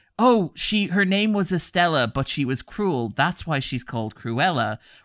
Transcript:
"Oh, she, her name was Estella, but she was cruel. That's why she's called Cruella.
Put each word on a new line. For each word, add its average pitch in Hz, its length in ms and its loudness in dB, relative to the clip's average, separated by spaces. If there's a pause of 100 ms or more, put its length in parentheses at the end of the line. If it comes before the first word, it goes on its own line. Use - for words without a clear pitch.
(180)
"Oh, 226 360 4
she, 208 340 0
her 196 180 2
name 202 260 2
was 202 200 0
Estella, 165 560 2
but 135 200 -4
she - 160 -2
was 123 160 -2
cruel. 131 560 -2
That's - 300 -2
why 147 140 -2
she's 131 240 -8
called 110 320 -6
Cruella. 120 600 0 (280)